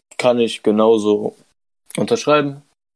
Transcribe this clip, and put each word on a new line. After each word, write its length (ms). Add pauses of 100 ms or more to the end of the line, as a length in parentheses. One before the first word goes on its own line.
(180)
kann 200
ich 240
genauso 720 (640)
unterschreiben. 640 (360)